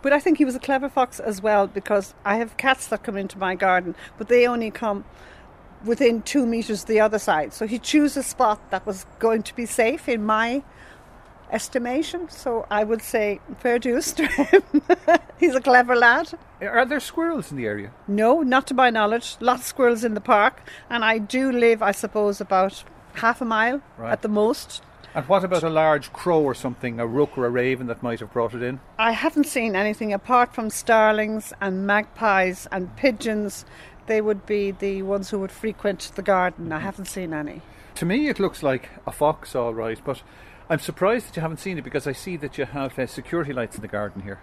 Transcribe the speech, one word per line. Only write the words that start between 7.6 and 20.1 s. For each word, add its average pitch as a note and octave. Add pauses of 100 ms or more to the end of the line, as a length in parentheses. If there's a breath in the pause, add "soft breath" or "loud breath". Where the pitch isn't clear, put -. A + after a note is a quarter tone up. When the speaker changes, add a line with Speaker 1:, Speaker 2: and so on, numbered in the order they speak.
Speaker 1:
he A3+
chose D4
a C4+
spot G#3+ (120)
that F#3+
was G3 (140)
going A3+
to -
be A#3+
safe B3
in A3
my A#3 (920 loud breath)
estimation. C#4
So A3+
I G#3
would A3
say G#3 (180)
fair A#3+
dues B3
to D#4
him. D#4+ (380)
<laughs> -
He's D#4+
a C4
clever B3
lad. A#3+ (300)
Speaker 2:
Are A#3
there C4
squirrels D#4+
in C#3+
the A#2+
area? G#2 (160)
Speaker 1:
No, A3
not C4
to C#4
my B3
knowledge. A3
Lots A#3+
of -
squirrels A#3+
in G#3+